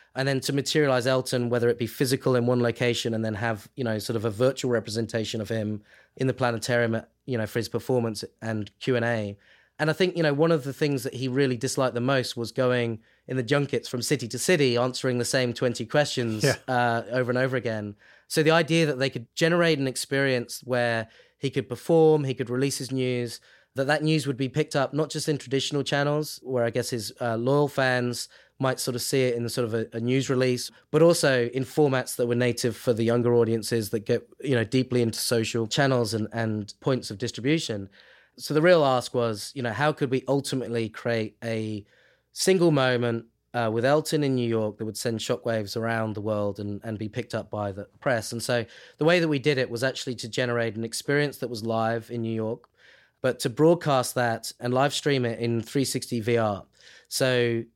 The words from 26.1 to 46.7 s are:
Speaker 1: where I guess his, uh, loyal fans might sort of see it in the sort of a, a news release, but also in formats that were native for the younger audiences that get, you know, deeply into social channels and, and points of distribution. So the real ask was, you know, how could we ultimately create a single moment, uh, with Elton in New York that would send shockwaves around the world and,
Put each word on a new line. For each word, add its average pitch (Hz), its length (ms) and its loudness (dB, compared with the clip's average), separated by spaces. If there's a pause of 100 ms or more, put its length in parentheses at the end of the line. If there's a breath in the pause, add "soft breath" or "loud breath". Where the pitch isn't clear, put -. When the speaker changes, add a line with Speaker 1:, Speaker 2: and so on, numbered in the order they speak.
Speaker 1:
where 123 200 0
I 117 60 0
guess 120 200 -4
his, 110 300 -6
uh, 117 160 -2
loyal 135 300 2
fans 127 640 0 (320 soft breath)
might 131 180 0
sort 127 160 -4
of 120 80 -4
see 135 220 2
it 123 100 2
in 117 80 -4
the 117 80 -4
sort 123 140 -2
of 110 100 -4
a, 113 180 -2
a 117 80 -4
news 127 300 0
release, 127 400 0 (220 soft breath)
but 151 100 6
also 143 460 6
in 131 160 -4
formats 131 520 2
that 123 120 2
were 120 80 2
native 120 400 0
for - 160 0
the 113 100 0
younger 117 320 4
audiences 113 560 2
that 113 100 -2
get, 113 280 -2 (120)
you 139 140 0
know, 117 80 4
deeply 123 400 2
into 113 160 0
social 113 480 0
channels 123 480 2
and, 107 180 -2
and 107 480 -4
points 127 300 -2
of 104 80 -12
distribution. 117 720 -4 (480 soft breath)
So - 160 -8
the 151 100 2
real 170 220 8
ask 131 300 0
was, 113 400 -2
you 135 80 -8
know, 120 100 -2
how 143 200 0
could 143 180 -2
we 131 180 -2
ultimately 117 600 -2
create 110 540 -4
a 110 420 -6 (480 soft breath)
single 175 380 4
moment, 123 560 2 (280)
uh, 117 180 0
with 113 120 0
Elton 151 400 2
in 135 100 2
New 120 140 0
York 107 300 -2
that 113 60 -8
would 107 120 -8
send 113 240 -4
shockwaves 113 560 -4
around 113 380 -2
the 107 60 -8
world 104 380 -2
and, 101 240 -8